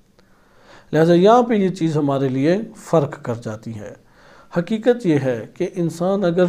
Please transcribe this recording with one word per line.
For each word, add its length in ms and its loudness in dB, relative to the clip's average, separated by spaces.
لہذا 220 4
یہاں 280 6
پہ 120 0
یہ 140 2
چیز 280 -4
ہمارے 320 0
لیے 280 0
فرق 320 0
کر 200 -6
جاتی 360 -12
ہے۔ 140 -16
حقیقت 480 0
یہ 120 2
ہے 360 -4
کہ 200 -4
انسان 500 -2
اگر 240 2